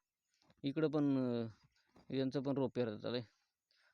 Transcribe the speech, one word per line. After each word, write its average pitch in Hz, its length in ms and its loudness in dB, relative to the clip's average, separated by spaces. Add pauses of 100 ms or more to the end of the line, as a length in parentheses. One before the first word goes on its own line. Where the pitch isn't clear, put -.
(640)
इकडं 151 280 2
पण, 143 280 4
अं, - 960 -6
यांचं 135 280 0
पण 135 140 0
रोप 127 180 0
पेरत 110 320 -2
आलंय. 120 160 -2 (720)